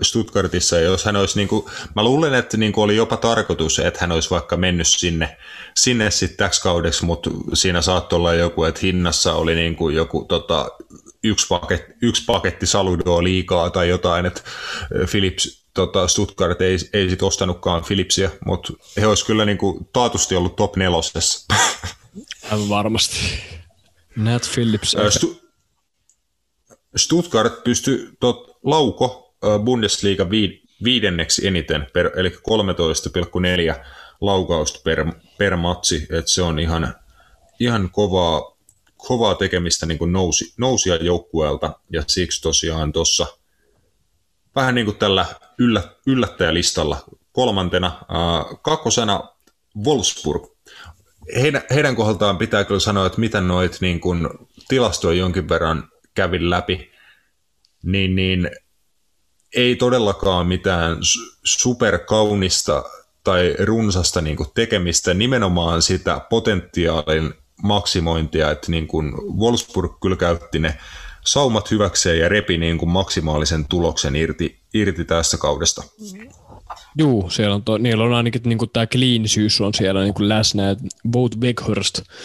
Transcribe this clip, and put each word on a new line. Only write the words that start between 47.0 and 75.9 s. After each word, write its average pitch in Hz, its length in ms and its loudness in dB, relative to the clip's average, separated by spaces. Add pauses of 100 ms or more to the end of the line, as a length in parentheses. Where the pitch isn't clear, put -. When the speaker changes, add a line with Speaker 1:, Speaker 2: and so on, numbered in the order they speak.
Speaker 1:
kolmantena, 92 760 0
ää, 85 360 0 (160)
kakkosena 117 600 0 (640)
Wolfsburg. - 580 0 (920)
Heidän, 139 260 2 (120)
heidän 139 220 2
kohdaltaan 104 420 2
pitää 110 260 2
kyllä 98 160 0
sanoa, 98 260 2
että 92 140 -2
mitä 107 220 0
noit 90 400 0
niin 90 180 0
kun 85 480 -4 (200)
tilastoja 104 500 2
jonkin 90 320 0
verran 80 380 0 (260)
kävin 87 360 0
läpi, 90 420 -2 (920)
niin, 95 320 0
niin 92 360 0 (1040)
ei 123 200 2
todellakaan 98 720 2
mitään 90 500 0
su-, - 460 -2
superkaunista 104 1400 0 (400)
tai 90 360 2
runsasta 101 600 0
niin 78 160 -2
kun 80 180 -6
tekemistä, 95 580 0
nimenomaan 90 680 2
sitä 90 480 0
potentiaalin 82 1040 0 (300)
maksimointia, 82 880 0
että - 200 -6
niin 80 160 -2
kun 76 260 -4 (260)
Wolfsburg 110 520 0 (100)
kyllä 92 140 0
käytti 85 440 0
ne 78 180 -2 (480)
saumat 123 460 0
hyväkseen 92 480 2
ja 85 100 2
repi 98 280 2
niin 82 200 0
kun 85 120 -2
maksimaalisen 78 800 0
tuloksen 82 460 0
irti, 80 440 -2 (140)
irti 92 320 0
tästä 82 320 0
kaudesta. 73 460 -2 (1120)